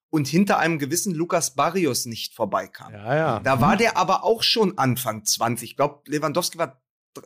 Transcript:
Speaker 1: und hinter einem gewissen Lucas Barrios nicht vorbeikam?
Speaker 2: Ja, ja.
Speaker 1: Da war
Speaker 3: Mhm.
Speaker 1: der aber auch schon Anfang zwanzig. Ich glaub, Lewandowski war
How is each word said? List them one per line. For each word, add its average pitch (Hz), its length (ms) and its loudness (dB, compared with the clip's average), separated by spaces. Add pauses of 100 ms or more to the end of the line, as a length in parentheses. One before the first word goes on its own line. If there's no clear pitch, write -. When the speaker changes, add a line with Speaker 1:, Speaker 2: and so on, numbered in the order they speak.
Speaker 1:
und 151 180 0
hinter 196 320 4
einem 160 200 0
gewissen 143 340 -4
Lucas 165 420 0
Barrios 151 500 0
nicht 113 280 -10
vorbeikam? 101 600 -4
Speaker 2:
Ja, 107 220 -4
ja. 147 260 0
Speaker 1:
Da 131 200 2
war 220 140 6
Speaker 3:
Mhm. 196 40 2
Speaker 1:
der 233 180 2
aber 180 260 2
auch 226 200 2
schon 214 340 2
Anfang 113 480 -2
zwanzig. 117 460 -2
Ich - 40 -20
glaub, 143 320 -2
Lewandowski 151 500 -2
war 160 240 -6 (440)